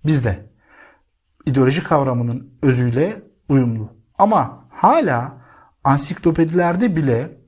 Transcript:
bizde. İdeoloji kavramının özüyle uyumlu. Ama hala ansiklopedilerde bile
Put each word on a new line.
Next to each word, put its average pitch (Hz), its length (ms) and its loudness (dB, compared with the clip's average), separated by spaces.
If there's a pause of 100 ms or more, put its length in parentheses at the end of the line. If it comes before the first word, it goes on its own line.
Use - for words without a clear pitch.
bizde. 120 440 -2 (960)
İdeoloji 135 380 0
kavramının 127 680 -2 (100)
özüyle 127 600 0 (260)
uyumlu. 117 440 0 (240)
Ama 190 520 0
hala 156 680 0 (460)
ansiklopedilerde 170 1120 0
bile 139 420 -2 (100)